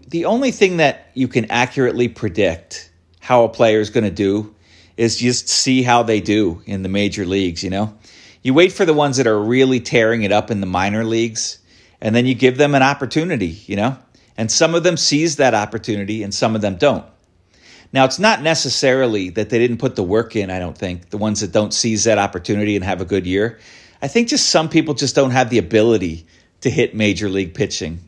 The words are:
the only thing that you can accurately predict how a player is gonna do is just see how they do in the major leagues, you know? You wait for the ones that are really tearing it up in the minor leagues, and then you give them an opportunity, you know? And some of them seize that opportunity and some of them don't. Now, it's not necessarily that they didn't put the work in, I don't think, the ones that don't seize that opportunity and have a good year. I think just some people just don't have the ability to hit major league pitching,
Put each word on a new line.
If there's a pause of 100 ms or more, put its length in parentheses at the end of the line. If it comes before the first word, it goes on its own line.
the
only
thing
that
you
can
accurately
predict (300)
how
a
player
is
gonna
do (440)
is
just
see
how
they
do
in
the
major
leagues,
you
know? (460)
You
wait
for
the
ones
that
are
really
tearing
it
up
in
the
minor
leagues, (420)
and
then
you
give
them
an
opportunity,
you
know? (400)
And
some
of
them
seize
that
opportunity
and
some
of
them
don't. (840)
Now,
it's
not
necessarily
that
they
didn't
put
the
work
in,
I
don't
think,
the
ones
that
don't
seize
that
opportunity
and
have
a
good
year. (420)
I
think
just
some
people
just
don't
have
the
ability (340)
to
hit
major
league
pitching,